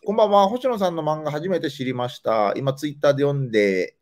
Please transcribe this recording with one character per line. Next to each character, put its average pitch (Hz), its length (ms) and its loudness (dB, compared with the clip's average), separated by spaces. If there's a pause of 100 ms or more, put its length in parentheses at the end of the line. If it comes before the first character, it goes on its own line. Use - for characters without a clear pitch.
「こ 202 80 -2
ん - 20 -4
ば 220 120 4
ん - 20 2
は、 202 180 6
星 247 200 -2
野 240 100 -2
さ 196 100 0
ん 170 80 -2
の 160 60 -6
漫 156 220 -2
画 151 80 -4
初 156 180 -4
め 180 100 0
て 143 120 -4
知 139 120 -10
り 123 120 -4
ま 123 140 -4
し - 100 -16
た。 107 360 2
今、 135 200 -2
Twitter 143 400 0
で 139 80 0
読 143 160 0
ん 131 100 -4
で、 101 520 2